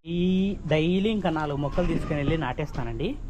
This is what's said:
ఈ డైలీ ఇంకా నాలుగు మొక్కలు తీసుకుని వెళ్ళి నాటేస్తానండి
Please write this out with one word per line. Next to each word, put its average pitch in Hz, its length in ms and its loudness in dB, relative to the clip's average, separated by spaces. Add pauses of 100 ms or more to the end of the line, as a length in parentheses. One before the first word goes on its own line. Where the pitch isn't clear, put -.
ఈ 185 520 2 (100)
డైలీ 180 420 4
ఇంకా 196 200 0
నాలుగు 151 280 -2
మొక్కలు 147 300 0
తీసుకుని 160 280 0
వెళ్ళి 147 220 0
నాటేస్తానండి 139 800 -4 (140)